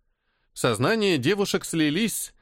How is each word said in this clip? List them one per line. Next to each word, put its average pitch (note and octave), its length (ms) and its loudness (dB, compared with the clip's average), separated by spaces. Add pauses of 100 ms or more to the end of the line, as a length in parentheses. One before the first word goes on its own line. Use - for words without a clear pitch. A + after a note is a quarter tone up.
(520)
Сознания E3 680 2
девушек E3+ 460 0
слились, D#3+ 760 -2